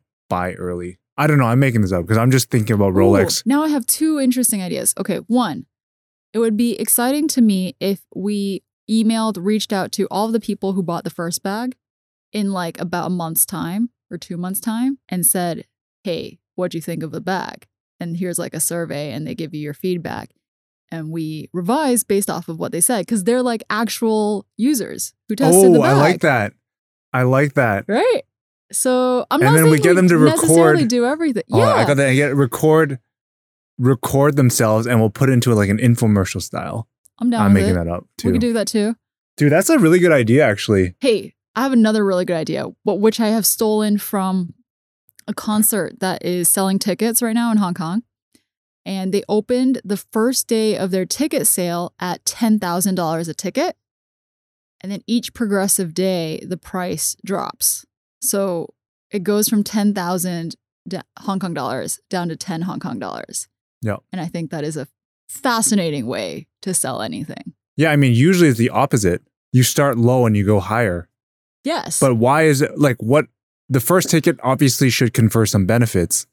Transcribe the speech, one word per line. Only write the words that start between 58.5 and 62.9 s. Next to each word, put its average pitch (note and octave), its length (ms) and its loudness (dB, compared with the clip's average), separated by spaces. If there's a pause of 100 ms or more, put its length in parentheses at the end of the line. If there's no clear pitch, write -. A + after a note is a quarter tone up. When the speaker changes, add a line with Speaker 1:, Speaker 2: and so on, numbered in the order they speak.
Speaker 2:
it G3 120 -6
goes G#3 260 0
from G#3 140 0
ten G#3 300 0
thousand F3 640 -6 (320)
da-, F3 140 -10 (180)
Hong G3 200 -4
Kong F3+ 140 -6
dollars B2+ 460 -6 (100)
down F3 200 -4
to D#3+ 60 -8
ten E3 280 -8
Hong - 160 -8
Kong A#2+ 200 -8